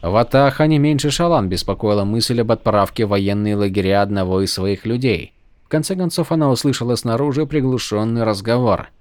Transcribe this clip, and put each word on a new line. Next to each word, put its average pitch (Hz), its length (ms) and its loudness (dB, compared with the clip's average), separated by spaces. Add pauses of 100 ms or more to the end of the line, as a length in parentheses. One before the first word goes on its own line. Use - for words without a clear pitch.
Ватаха 131 640 2
не 156 120 4
меньше 147 320 2
Шалан 160 360 0
беспокоила 98 560 0
мысль 117 380 0
об 110 100 0
отправке 107 540 0
в 101 40 -4
военные 101 460 0
лагеря 98 460 2
одного 95 400 0
из 95 120 -2
своих 95 320 -4
людей. 117 480 -2 (300)
В - 60 -20
конце 156 260 -2
концов, 175 360 -2
она 156 180 2
услышала 123 460 0
снаружи 135 500 -2
приглушенный 117 800 -2
разговор 110 640 0 (120)